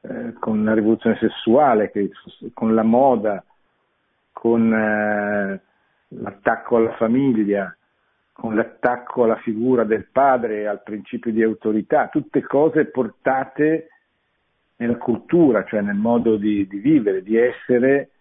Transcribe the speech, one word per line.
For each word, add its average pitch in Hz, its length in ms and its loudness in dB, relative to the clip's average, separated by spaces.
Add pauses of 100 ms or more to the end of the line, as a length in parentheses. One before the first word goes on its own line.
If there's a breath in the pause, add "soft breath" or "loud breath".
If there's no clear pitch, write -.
eh, 117 320 -12
con 107 300 -4
la 110 100 0
rivoluzione 110 420 2
sessuale, 113 720 2
che, 98 200 -4 (420)
con 113 220 -2
la 110 80 2
moda, 113 600 2 (880)
con, 117 400 2
eh, 104 880 -2 (480)
l'attacco 117 680 -4
alla 113 160 2
famiglia, 110 800 0 (580)
con 110 220 -8
l'attacco 120 680 -2
alla 113 120 2
figura 117 480 0
del 107 280 -2
padre, 117 560 0
al 104 140 -6
principio 107 500 -8
di 110 100 0
autorità, 110 680 0
tutte - 340 -4
cose 156 420 2
portate 135 1040 -2 (920 soft breath)
nella 117 200 -2
cultura, 120 680 2
cioè 107 160 -2
nel 101 160 -2
modo 113 400 2
di, 101 300 -2
di 98 100 -14
vivere, 104 460 0
di 104 120 -2
essere 123 760 2 (100)